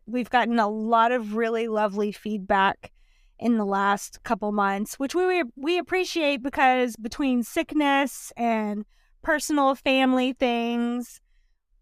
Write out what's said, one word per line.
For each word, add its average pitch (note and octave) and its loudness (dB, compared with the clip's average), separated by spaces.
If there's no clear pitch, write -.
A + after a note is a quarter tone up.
we've A#3 -4
gotten A#3 2
a G#3 2
lot A3+ 2
of A3 -2
really A3+ -2
lovely G#3 0
feedback G3 0
in A#3 2
the G#3+ 0
last G3 -2
couple G#3 -2
months, G3+ 0
which C#4 -4
we, F4+ 2
we, F#4 2
we D#4+ -2
appreciate, E4 -2
because B3+ 2
between B3 -2
sickness C#4+ -2
and G#3+ -2
personal D4 2
family C4 2
things, A#3+ -2